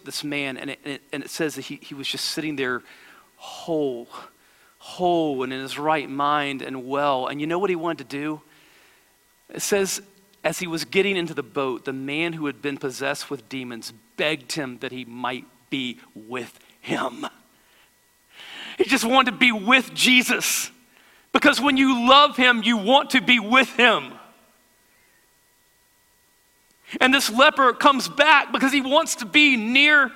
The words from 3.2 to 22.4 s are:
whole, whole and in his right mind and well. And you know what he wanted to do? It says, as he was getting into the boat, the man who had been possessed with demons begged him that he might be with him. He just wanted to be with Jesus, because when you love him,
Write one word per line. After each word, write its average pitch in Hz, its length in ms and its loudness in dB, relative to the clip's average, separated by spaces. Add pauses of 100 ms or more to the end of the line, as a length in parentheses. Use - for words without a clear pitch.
whole, 139 720 -6 (680)
whole 165 640 0
and 127 100 -4
in 131 80 -6
his 135 180 -10
right 151 300 0
mind 139 540 -2
and 131 260 -10
well. 139 380 0
And 139 140 -6
you 151 60 -4
know 170 120 -2
what 190 120 0
he 180 60 -2
wanted 160 320 -6
to 139 80 -8
do? 151 240 -6 (1120)
It - 120 -12
says, 196 400 0 (400)
as 165 160 -2
he 180 80 -8
was 160 180 -6
getting 190 320 0
into 170 160 -4
the 139 120 -6
boat, 127 400 -6
the 135 80 -6
man 143 400 -6
who 156 140 -6
had 123 140 -6
been 143 180 -6
possessed 139 520 -6
with 139 180 -12
demons 123 440 -12 (240)
begged 151 360 -4
him 127 260 -8
that 127 120 -10
he 127 140 -12
might 123 400 -8 (260)
be 127 300 -6 (160)
with 117 420 -12 (220)
him. - 460 -6 (1500)
He - 80 2
just 226 200 0
wanted 254 260 4
to 185 60 -4
be 247 160 4
with 220 420 2
Jesus, - 800 2 (600)
because 269 280 4
when 269 160 2
you 262 320 2
love 285 280 6
him, 247 280 4